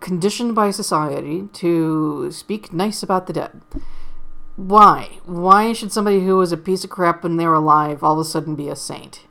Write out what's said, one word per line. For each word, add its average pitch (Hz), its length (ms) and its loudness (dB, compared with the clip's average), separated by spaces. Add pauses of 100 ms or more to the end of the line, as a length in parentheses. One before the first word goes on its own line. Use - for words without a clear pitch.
conditioned 208 540 -2
by 208 180 2
society 151 840 -4
to 156 760 -2
speak 208 420 -10
nice 202 300 -4
about 185 240 -2
the 175 60 -8
dead. - 300 -10 (920)
Why? 190 720 6
Why 190 480 4
should 220 200 -8
somebody 202 320 2
who 190 120 2
was 180 160 2
a 165 40 0
piece 185 280 -4
of 190 60 -12
crap 170 320 0
when 170 140 -2
they 170 100 0
were 160 80 4
alive 151 480 2
all 156 120 4
of 156 40 0
a 160 60 -2
sudden 156 320 -6
be 143 120 -8
a 147 80 -8
saint? - 540 -14